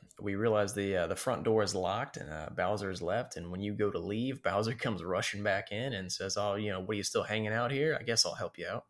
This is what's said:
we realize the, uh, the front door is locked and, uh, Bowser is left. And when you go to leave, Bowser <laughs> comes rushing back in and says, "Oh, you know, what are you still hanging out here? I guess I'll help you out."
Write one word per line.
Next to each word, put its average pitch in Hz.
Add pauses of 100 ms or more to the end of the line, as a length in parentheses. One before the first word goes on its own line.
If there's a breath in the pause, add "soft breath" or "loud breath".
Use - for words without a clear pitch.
(200)
we 101
realize 104
the, 98
uh, 87
the 90
front 90
door 110
is 98
locked 98
and, -
uh, 78
Bowser 98
is 87
left. 104
And 87
when 90
you 104
go 101
to 87
leave, 113
Bowser 107
<laughs> -
comes 101
rushing 98
back 101
in 120
and 95
says, 95
"Oh, 101
you 104
know, 92
what 95
are 104
you 98
still 107
hanging 107
out 120
here? 139
I -
guess 117
I'll 87
help -
you 85
out." 98